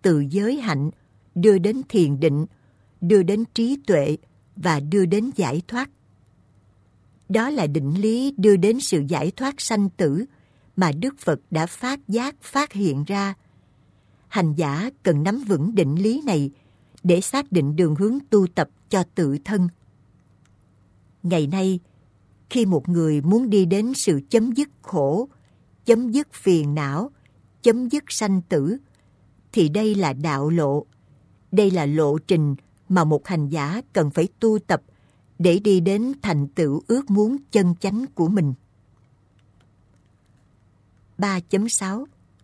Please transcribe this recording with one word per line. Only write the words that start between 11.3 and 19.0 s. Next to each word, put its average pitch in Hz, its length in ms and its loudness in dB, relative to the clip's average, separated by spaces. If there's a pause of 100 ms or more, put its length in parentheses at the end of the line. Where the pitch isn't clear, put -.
đã 160 140 -2
phát 262 420 -10
giác, 247 340 -4
phát - 320 -4
hiện 156 300 -2
ra. 196 300 -4 (920)
Hành 165 260 0
giả 156 360 -4 (140)
cần 151 200 0
nắm 220 240 -4
vững 190 280 -2
định 151 200 2
lý 220 300 0
này 147 260 -2 (520)
để 175 180 4
xác 277 300 -4
định 151 240 0
đường 160 200 2
hướng 214 220 0 (120)
tu 196 180 4
tập 170 220 -4 (200)
cho 185 140 0 (120)